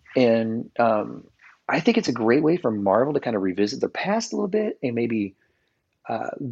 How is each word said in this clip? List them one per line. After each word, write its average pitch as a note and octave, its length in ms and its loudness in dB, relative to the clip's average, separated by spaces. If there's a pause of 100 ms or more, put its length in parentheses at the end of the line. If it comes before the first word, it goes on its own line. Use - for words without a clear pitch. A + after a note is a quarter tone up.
(160)
And, A2+ 640 2
um, A2 480 0 (400)
I D3+ 120 0
think A3+ 180 2
it's G#3+ 100 0
a C3+ 60 -2
great A#2 280 4
way E3 160 2
for B2 140 -2
Marvel G#2+ 420 2
to C#3 60 0
kinda A#2 200 -4
revisit F#2+ 400 -2
their - 100 0
past A3 440 -4
a - 20 -6
little G#3 120 -2
bit G#3+ 340 -2
and A#2+ 140 -4
maybe, A2+ 400 -2 (720)
uh, A2+ 240 -6 (200)